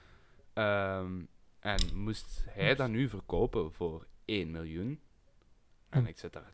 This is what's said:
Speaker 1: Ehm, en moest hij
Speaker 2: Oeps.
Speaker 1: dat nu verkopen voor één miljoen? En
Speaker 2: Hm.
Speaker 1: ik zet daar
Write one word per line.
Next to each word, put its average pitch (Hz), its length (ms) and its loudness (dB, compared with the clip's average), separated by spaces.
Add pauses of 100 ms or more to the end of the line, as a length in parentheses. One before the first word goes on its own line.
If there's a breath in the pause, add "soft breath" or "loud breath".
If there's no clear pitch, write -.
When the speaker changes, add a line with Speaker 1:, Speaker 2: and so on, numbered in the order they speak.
(520 soft breath)
Speaker 1:
Ehm, 95 680 2 (380)
en 101 200 0 (160)
moest 104 540 -2
hij 98 200 2
Speaker 2:
Oeps. 131 100 6
Speaker 1:
dat 131 100 2
nu 117 200 2
verkopen 95 640 0
voor 80 340 -4 (180)
één 95 260 -2
miljoen? 82 500 -6 (880)
En - 140 2
Speaker 2:
Hm. 113 60 0
Speaker 1:
ik 82 100 -12
zet - 140 -10
daar - 220 -16